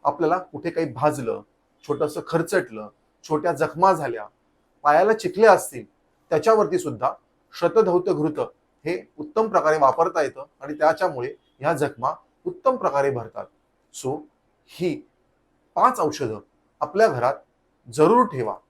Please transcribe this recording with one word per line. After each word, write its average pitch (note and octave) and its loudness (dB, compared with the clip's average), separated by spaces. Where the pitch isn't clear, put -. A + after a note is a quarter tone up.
आपल्याला D#3 0
कुठे E3+ -8
काही E3 -4
भाजलं, B2 -2
छोटंसं D3+ -4
खरचटलं, D#3+ -4
छोट्या D#3 -2
जखमा D#3 2
झाल्या, A#2+ -6
पायाला E3 4
चिखल्या G#3+ 4
असतील, B2+ 0
त्याच्यावरती F3 2
सुद्धा B2+ -4
शतधौत F3+ 2
घृत D3+ -2
हे E3+ -4
उत्तम A3 -2
प्रकारे D#3 2
वापरता E3 2
येतं C3+ -6
आणि C#3+ -10
त्याच्यामुळे D#3 0
ह्या D3 -2
जखमा C#3 -4
उत्तम B3+ -2
प्रकारे C#3 0
भरतात. A2 -10
So C3 -8
ही E3 -4
पाच A#3+ 2
औषधं A#2+ -4
आपल्या - 2
घरात B2 2
जरूर E3+ 4
ठेवा. A2+ -4